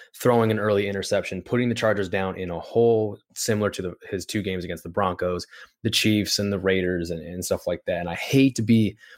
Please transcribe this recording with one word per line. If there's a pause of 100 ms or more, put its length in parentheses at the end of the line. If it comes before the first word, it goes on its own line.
(140)
throwing
an
early
interception,
putting
the
Chargers
down
in
a
hole (160)
similar
to
the, (160)
his
two
games
against
the
Broncos, (360)
the
Chiefs,
and
the
Raiders,
and,
and
stuff
like
that.
And
I
hate
to
be (220)